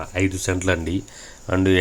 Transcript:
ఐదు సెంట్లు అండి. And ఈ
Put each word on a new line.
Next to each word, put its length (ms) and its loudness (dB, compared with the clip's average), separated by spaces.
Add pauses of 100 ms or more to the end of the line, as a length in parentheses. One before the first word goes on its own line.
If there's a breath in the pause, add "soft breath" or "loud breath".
(220)
ఐదు 240 -2
సెంట్లు 300 0
అండి. 200 -4 (580 loud breath)
And 180 2
ఈ 100 6